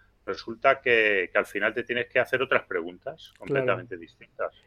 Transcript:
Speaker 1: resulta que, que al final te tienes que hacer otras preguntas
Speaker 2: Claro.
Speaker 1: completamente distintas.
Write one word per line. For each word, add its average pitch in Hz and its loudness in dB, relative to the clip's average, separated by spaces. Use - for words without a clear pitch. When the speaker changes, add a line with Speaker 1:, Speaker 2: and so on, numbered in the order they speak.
Speaker 1:
resulta 117 0
que, 107 4
que 107 2
al 95 2
final 104 0
te 120 -6
tienes 120 -4
que - 0
hacer 127 0
otras 127 2
preguntas 90 -8
Speaker 2:
Claro. - -20
Speaker 1:
completamente 98 -4
distintas. 85 -12